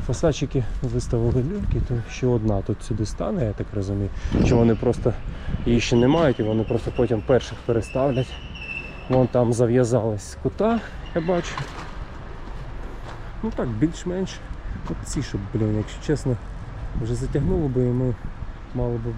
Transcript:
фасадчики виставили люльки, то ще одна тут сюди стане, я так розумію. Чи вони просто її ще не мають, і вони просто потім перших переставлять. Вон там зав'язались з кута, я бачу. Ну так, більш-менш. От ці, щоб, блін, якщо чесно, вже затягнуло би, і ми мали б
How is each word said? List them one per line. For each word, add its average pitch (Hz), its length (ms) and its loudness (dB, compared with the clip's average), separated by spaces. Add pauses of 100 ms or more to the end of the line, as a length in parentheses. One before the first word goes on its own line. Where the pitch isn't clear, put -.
фасадчики 147 560 2 (180)
виставили 120 640 2
люльки, 156 440 0
то 127 80 -2 (160)
ще - 160 -2
одна 110 340 2
тут - 220 -4
сюди 107 220 -2
стане, 180 400 -2
я 104 80 0
так - 200 -6
розумію. 98 360 -2 (380)
Чи 127 80 6
вони 117 200 8
просто 120 380 2 (520)
її 117 140 4
ще 123 160 2
не 120 120 8
мають, 151 320 4
і 113 40 2
вони 110 200 2
просто 117 320 -2
потім 117 260 2
перших - 440 2
переставлять. 123 600 2 (840)
Вон 127 180 6
там 120 260 4
зав'язались 113 800 2
з - 120 -14
кута, 214 360 2 (360)
я 170 60 0
бачу. 170 300 0 (1900)
Ну 220 120 -2
так, 196 120 -2
більш-менш. 170 600 0 (600)
От - 180 -6
ці, 147 160 -2
щоб, - 180 -6 (120)
блін, 107 240 2
якщо - 200 -4 (100)
чесно, 131 300 0 (640)
вже 117 140 -2
затягнуло 139 520 0
би, 127 140 2
і 123 100 4
ми 127 240 2 (600)
мали 120 220 0
б 117 40 -4 (160)